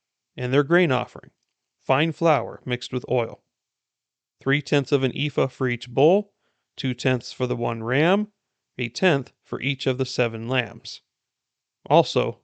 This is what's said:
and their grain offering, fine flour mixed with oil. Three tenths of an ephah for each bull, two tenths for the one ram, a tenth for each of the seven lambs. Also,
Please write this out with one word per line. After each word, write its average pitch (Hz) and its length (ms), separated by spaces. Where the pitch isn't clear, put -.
and 123 160
their 139 120
grain 170 260
offering, - 400
fine 147 320
flour 131 540
mixed 123 280
with 123 160
oil. 117 320
Three 143 200
tenths 143 300
of 135 140
an 131 120
ephah 139 300
for 131 220
each 120 200
bull, 160 440
two 131 160
tenths 123 400
for 127 140
the 120 80
one 117 300
ram, 165 440
a 120 120
tenth 143 440
for 113 160
each 135 260
of 131 100
the 131 100
seven 113 420
lambs. 120 540
Also, 131 580